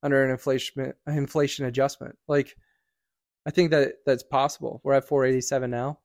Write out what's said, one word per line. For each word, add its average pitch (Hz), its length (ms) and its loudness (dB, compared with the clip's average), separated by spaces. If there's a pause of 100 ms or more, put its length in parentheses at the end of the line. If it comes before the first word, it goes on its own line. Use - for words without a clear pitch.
under 139 220 2
an 131 60 0
inflation, 131 640 -4 (120)
inflation 143 600 -2
adjustment. 131 500 -4 (100)
Like, 143 300 0 (880)
I 151 40 -6
think 170 200 2
that 143 240 2 (100)
that's 127 180 2
possible. 135 640 -2
We're 139 100 2
at 135 140 2
four 135 160 2
eighty-seven 127 460 0
now. 123 340 -4